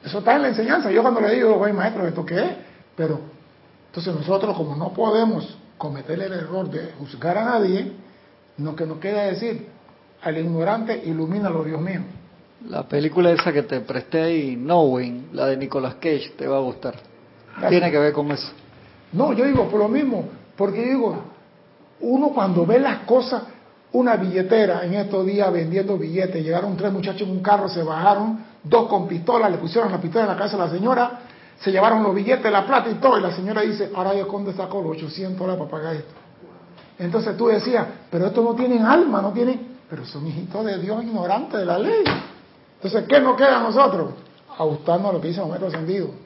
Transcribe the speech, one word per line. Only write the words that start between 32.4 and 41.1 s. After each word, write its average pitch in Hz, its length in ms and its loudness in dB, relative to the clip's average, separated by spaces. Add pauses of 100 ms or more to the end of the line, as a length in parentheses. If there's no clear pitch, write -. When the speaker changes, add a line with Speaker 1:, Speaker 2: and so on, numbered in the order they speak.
Speaker 1:
la 196 140 4
plata 240 240 2
y 202 60 -2
todo, 240 240 4
y - 20 2
la 180 100 0
señora 208 300 -2
dice, 202 320 -2
"Ahora 190 220 0
yo, 196 100 -2
¿dónde 196 280 -6
sacó 190 280 -6
los 160 120 -4
ochocientos 185 440 -8
dólares 185 220 -4
para 151 100 -8 (140)
pagar 160 140 -4
esto?". - 140 -12 (840)
Entonces 185 400 -2
tú 233 120 4
decías, 220 360 2 (240)
"Pero 175 160 0
estos 233 180 2
no 233 120 2
tienen 247 280 2
alma, 262 380 4
no 196 100 -2
tienen", 240 280 0 (280)
pero 131 180 -12
son 147 200 -10
hijitos 185 400 -6
de 196 140 -4
Dios 214 240 -4
ignorantes 214 560 -2